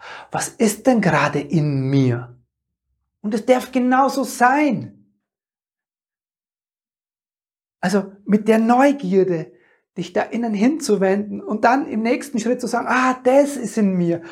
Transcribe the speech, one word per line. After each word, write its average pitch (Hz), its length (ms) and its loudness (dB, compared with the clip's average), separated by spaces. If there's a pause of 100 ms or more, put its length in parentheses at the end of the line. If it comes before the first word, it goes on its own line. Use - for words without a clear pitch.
(320)
Was - 180 -6
ist - 380 -2
denn 254 140 4
gerade 147 380 0
in 143 500 -2
mir?“ 127 460 0 (880)
Und 208 140 -4
es 214 100 -6
darf 254 260 0
genauso 254 520 0
sein. 247 760 0 (2750)
Also 190 320 -2 (140)
mit 214 220 2
der 220 100 6
Neugierde, 196 920 2 (460)
dich 175 160 -10
da 214 80 0
innen 233 320 -4
hinzuwenden 202 920 0
und 233 200 -4
dann 262 240 2
im 220 140 -4
nächsten 240 380 -2
Schritt 240 220 -2
zu 240 60 -4
sagen, 233 220 -4
„Ah, 254 340 0
das 277 340 4
ist 240 200 -6
in 196 200 2
mir, 170 340 0